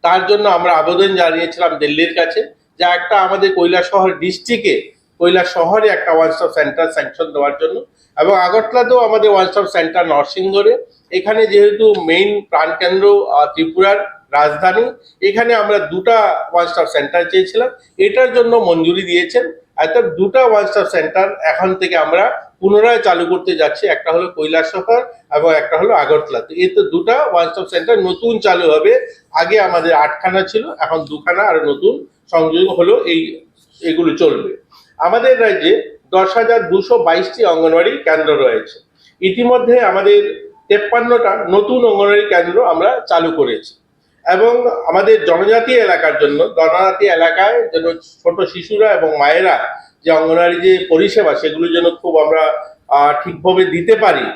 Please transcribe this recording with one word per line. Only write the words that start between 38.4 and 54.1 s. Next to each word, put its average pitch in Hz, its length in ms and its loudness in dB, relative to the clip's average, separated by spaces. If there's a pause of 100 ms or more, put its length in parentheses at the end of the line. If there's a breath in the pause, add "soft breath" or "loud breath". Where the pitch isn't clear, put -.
ইতিমধ্যে 240 580 2
আমাদের 202 720 0 (160)
তেপ্পান্নটা 233 640 0 (180)
নতুন 226 360 2
অঙ্গনওয়াড়ি 202 440 2
কেন্দ্র 180 360 0
আমরা 190 420 0
চালু 165 240 0
করেছি। 131 420 -4 (600)
এবং 226 200 2 (340)
আমাদের 214 380 2
জনজাতি 220 480 2
এলাকার 180 460 0
জন্য, 147 280 0
জনজাতি 180 600 0
এলাকায় 175 500 2 (100)
যেন 165 180 -4 (380)
ছোট 170 180 -2
শিশুরা 202 520 0
এবং 156 240 0
মায়েরা 156 380 2 (500 loud breath)
যে 165 60 2
অঙ্গনওয়াড়ি 165 500 2
যে 185 120 4 (160)
পরিষেবা, 160 460 2
সেগুলো 156 320 -4
যেন 170 180 0 (100)
খুব 170 220 -8
আমরা, 156 260 2 (440 loud breath)
আহ, 143 240 2 (120)
ঠিকভাবে 185 420 0
দিতে 175 300 2
পারি 180 300 0 (100)